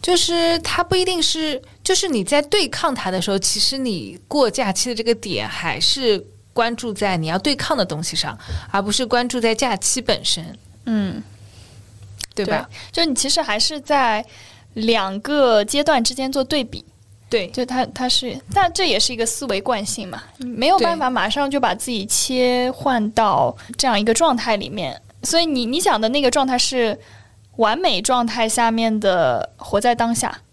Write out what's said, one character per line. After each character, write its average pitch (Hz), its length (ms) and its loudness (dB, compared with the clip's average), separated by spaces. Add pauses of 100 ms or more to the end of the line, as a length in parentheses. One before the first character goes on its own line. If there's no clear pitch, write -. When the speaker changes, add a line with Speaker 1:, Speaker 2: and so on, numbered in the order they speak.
Speaker 1:
就 359 160 2
是 339 420 2
它 339 240 -2
不 370 140 0
一 370 80 2
定 359 180 0
是， 311 360 -2 (220)
就 381 140 2
是 370 140 0
你 247 120 0
在 285 200 2
对 311 260 2
抗 - 260 -2
它 226 160 -4
的 185 120 0
时 202 100 -2
候， 196 80 2
其 - 180 0
实 262 200 0
你 180 500 -4
过 269 240 2
假 226 200 0
期 226 180 -2
的 240 60 -4
这 220 60 -6
个 226 140 2
点 110 320 -4
还 165 320 -4
是 233 420 2 (300)
关 233 240 0
注 226 180 -6
在 190 220 0
你 160 120 -2
要 170 120 0
对 285 160 0
抗 - 200 -2
的 220 100 0
东 160 180 -6
西 - 140 -4
上， 123 200 -4 (320)
而 196 120 0
不 202 100 -4
是 254 140 0
关 247 220 0
注 247 120 -4
在 226 160 2
假 226 220 0
期 - 240 -2
本 - 240 -2
身。 165 200 -2 (420)
Speaker 2:
嗯。 208 360 -2 (1120)
Speaker 1:
对 208 100 -2
吧？ - 240 -2 (220)
Speaker 2:
对， 339 140 0
就 320 40 0
你 262 60 0
其 262 140 -2
实 330 120 2
还 214 160 -2
是 294 220 0
在 247 440 2 (500)
两 214 480 0
个 254 420 4
阶 277 180 0
段 294 220 4
之 233 100 -2
间 262 160 -4
做 269 140 0
对 277 180 0
比。 - 220 -8 (460)
Speaker 1:
对。 202 180 0
Speaker 2:
就 254 180 -4
它， 254 200 -2
它 254 240 -4
是， 254 280 0 (160)
但 381 200 4
这 381 160 2
也 208 100 2
是 233 140 0
一 - 20 -6
个 226 100 0
思 233 200 -4
维 202 160 -2
惯 208 240 -2
性 208 240 -6
嘛， 220 120 -12 (180)
没 247 280 -2
有 370 120 6
办 339 200 2
法 262 100 0
马 214 200 0
上 277 200 0
就 277 120 0
把 214 120 2
自 226 160 -6
己 214 160 -4
切 247 680 0
换 233 360 0
到 196 440 2 (220)
这 277 100 0
样 226 100 2
一 202 60 0
个 226 100 2
状 302 220 2
态 226 220 -2
里 196 120 -8
面。 170 320 -8 (200)
Speaker 1:
对。 247 80 -6
Speaker 2:
所 330 100 2
以 339 60 2
你， 262 200 0
你 254 140 -2
想 359 200 2
的 220 100 0
那 285 120 2
个 262 80 4
状 269 160 2
态 262 120 0
是 240 420 0 (560)
完 226 240 2
美 269 220 2
状 240 260 2
态 226 220 0
下 233 200 2
面 226 300 2
的 170 560 2
活 - 240 -2
在 240 160 4
当 233 180 0
下。 - 280 -4 (100)